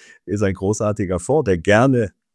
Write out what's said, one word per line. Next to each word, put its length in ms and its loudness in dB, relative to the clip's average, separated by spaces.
ist 160 -4
ein 140 0
großartiger 640 -2
Fonds, 260 -2
der 120 2
gerne, 540 2